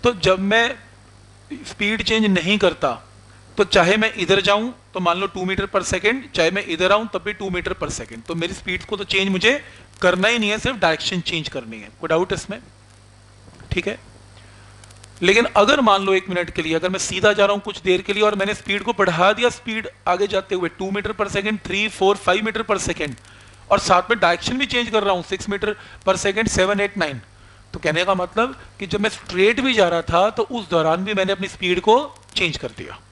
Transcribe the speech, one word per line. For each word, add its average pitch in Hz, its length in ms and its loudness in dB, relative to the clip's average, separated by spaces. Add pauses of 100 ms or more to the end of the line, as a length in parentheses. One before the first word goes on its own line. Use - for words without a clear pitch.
तो 247 100 4
जब 185 260 2
मैं 220 360 2 (760)
speed 214 500 -4
change 220 220 2
नहीं 190 320 2
करता, 156 440 0 (560)
तो 208 60 4
चाहे 190 340 4
मैं 220 200 0
इधर 196 240 2
जाऊं 208 300 0 (220)
तो 190 60 -6
मान 175 180 0
लो 196 100 -2
टू 190 140 -6
meter 185 260 -2
per 190 160 -2
second, 196 320 0 (200)
चाहे 170 160 2
मैं 196 160 -4
इधर 175 240 0
आऊं 214 160 2
तब 185 180 -6
भी 208 80 -6
टू 196 160 -8
meter 180 240 -4
per 147 160 -8
second, 117 380 -12
तो 165 80 -6
मेरी 170 180 -4
speed 185 320 -8
को 208 120 -8
तो 202 60 -8
change 190 260 0
मुझे 214 360 2 (360)
करना 185 260 2
ही 233 120 2
नहीं 208 100 0
है, 214 100 -2
सिर्फ 247 160 -4
direction 180 440 0
change 160 300 -6
करनी 113 280 -10
है। 104 120 -18 (120)
कोई 165 60 -8
डाउट 175 260 0
इसमें? 202 260 -8 (1120)
ठीक 180 160 -4
है। - 280 -10 (1040)
लेकिन 202 240 4
अगर 247 360 4
मान 196 200 4
लो 196 120 0
एक 190 160 0
मिनट 175 200 -4
के 170 120 -6
लिए 160 120 -2
अगर 160 160 -2
मैं 185 100 -4
सीधा 190 340 2
जा 202 120 4
रहा 202 80 2
हूं 208 60 -2
कुछ 202 220 -10
देर 180 200 2
के 196 120 -4
लिए 208 100 2
और 214 120 4
मैंने 196 180 -2
speed 202 300 -4
को 226 100 -2
बढ़ा 185 400 4
दिया, 233 160 2
speed 220 400 -8 (180)
आगे 185 200 0
जाते 190 280 -2
हुए 175 140 -2
टू 190 220 -6
meter 208 220 -4
per 202 140 -2
second, 202 380 -4
three, 208 240 -2
four, 196 280 2
five 196 260 0
meter 220 200 -4
per 196 240 0
second, 156 240 -4 (600)
और 196 80 4
साथ 185 300 4
में 233 100 2
direction 175 380 0
भी 277 80 0
change 240 240 -2
कर 208 140 2
रहा 202 100 2
हूं, 180 80 -2
six - 240 -8
meter 202 240 -4 (380)
per 190 100 2
second, 202 300 0
seven, 196 320 2
eight, 202 180 -2
nine, 143 240 -4 (520)
तो 175 60 -12
कहने 165 260 0
का 190 100 2
मतलब 214 460 -2 (180)
कि 196 80 -8
जब 196 140 -2
मैं 214 80 0
straight 202 500 0
भी 262 140 0
जा 202 140 6
रहा 170 140 0
था 180 280 2
तो 220 140 -4
उस 220 260 -8
दौरान 165 360 2
भी 214 80 -4
मैंने 190 180 0
अपनी 196 160 -4
speed 180 340 -2
को 262 340 4 (200)
change 175 220 -2
कर 131 100 -8
दिया। - 320 -14 (120)